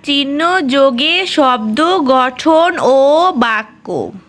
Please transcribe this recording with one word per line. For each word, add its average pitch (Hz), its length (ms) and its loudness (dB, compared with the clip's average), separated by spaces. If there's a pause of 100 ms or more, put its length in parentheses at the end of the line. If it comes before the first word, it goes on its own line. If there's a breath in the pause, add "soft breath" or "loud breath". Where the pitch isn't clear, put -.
চিহ্ন 285 580 -2
যোগে 277 640 0
শব্দ 269 720 0
গঠন 294 800 0
ও 285 580 2
বাক্য। 214 760 -4 (160)